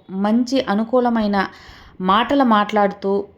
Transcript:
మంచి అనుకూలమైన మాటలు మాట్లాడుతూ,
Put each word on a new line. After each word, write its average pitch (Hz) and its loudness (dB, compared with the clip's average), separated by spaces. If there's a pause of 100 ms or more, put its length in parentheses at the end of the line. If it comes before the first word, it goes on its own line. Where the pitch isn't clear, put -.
(100)
మంచి 226 0
అనుకూలమైన 220 0 (540)
మాటలు 233 2
మాట్లాడుతూ, 202 0 (140)